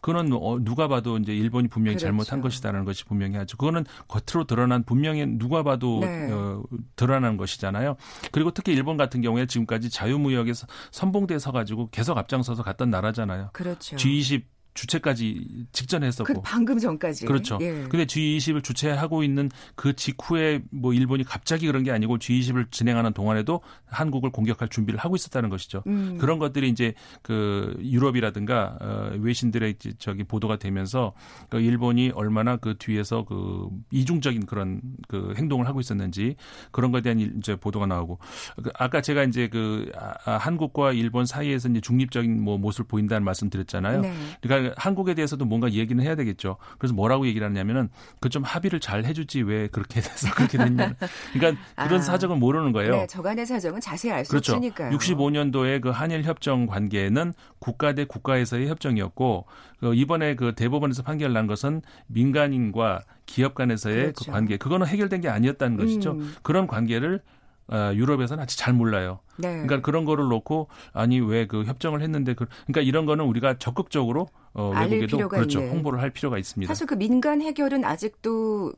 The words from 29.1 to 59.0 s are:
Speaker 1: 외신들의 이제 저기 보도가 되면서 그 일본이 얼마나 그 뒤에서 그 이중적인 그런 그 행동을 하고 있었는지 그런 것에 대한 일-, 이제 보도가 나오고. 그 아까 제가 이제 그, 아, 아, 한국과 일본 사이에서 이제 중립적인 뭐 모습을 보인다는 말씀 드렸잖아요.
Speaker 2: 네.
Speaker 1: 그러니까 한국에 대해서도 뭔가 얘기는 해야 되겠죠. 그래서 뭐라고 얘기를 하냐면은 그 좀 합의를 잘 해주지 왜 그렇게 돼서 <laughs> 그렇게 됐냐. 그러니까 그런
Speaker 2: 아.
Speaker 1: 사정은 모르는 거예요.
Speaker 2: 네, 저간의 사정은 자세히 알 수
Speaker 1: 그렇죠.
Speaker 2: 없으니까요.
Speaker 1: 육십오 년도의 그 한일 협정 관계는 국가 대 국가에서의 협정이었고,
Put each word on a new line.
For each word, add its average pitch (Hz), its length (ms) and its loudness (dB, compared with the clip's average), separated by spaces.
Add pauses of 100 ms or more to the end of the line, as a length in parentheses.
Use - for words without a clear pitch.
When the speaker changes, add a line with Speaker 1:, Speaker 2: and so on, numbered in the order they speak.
Speaker 1:
외신들의 113 520 0
이제 104 280 -8
저기 101 240 -6
보도가 107 340 -2
되면서 98 560 -2 (360)
그 117 100 0
일본이 120 560 4
얼마나 110 400 2
그 110 220 -4
뒤에서 107 480 -2
그 95 420 -6 (240)
이중적인 131 540 0
그런 98 360 -4 (280)
그 95 260 -6
행동을 131 320 0
하고 135 140 -2
있었는지 101 560 -2 (340)
그런 123 200 2
것에 123 100 2
대한 117 180 2
일-, 104 180 0
이제 104 200 -2
보도가 101 300 -2
나오고. 87 320 -2 (440)
그 - 120 -4
아까 131 260 0
제가 143 220 2
이제 120 260 2
그, 110 480 -2
아, 104 160 -10 (120)
아, 110 120 0
한국과 143 560 0
일본 120 320 2
사이에서 135 420 -2
이제 117 140 2
중립적인 120 600 2
뭐 104 160 0
모습을 101 300 -2
보인다는 107 380 0
말씀 95 240 -2
드렸잖아요. 95 520 -2
Speaker 2:
네. 190 120 -2 (280)
Speaker 1:
그러니까 135 180 2 (180)
한국에 185 360 0
대해서도 143 320 -2
뭔가 117 260 2
얘기는 113 320 2
해야 160 120 0
되겠죠. 101 420 -4 (200)
그래서 123 160 0
뭐라고 123 340 4
얘기를 107 200 0
하냐면은 104 420 0 (300)
그 127 120 0
좀 139 120 -2
합의를 170 360 -2
잘 104 240 -2
해주지 147 380 -2
왜 107 260 0
그렇게 104 320 -4
돼서 - 320 -4
<laughs> - 40 -2
그렇게 - 220 4
됐냐. 190 360 4 (400)
그러니까 151 280 2 (140)
그런 170 240 2
Speaker 2:
아. - 20 2
Speaker 1:
사정은 175 380 0
모르는 139 320 4
거예요. 107 240 2
Speaker 2:
네, 95 120 0
저간의 208 380 -4
사정은 208 360 -4
자세히 196 320 -4
알 135 100 -2
수 - 80 -4
Speaker 1:
그렇죠. 139 220 2
Speaker 2:
없으니까요. 165 400 -2
Speaker 1:
육십오 143 360 2
년도의 139 520 2
그 127 80 0
한일 156 340 -2
협정 139 420 0
관계는 104 680 0 (260)
국가 139 340 0
대 143 120 0
국가에서의 127 640 0
협정이었고, 113 760 0 (360)